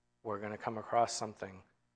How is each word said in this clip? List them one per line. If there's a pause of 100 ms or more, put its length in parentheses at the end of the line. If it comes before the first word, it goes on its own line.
(240)
we're
gonna
come
across
something (340)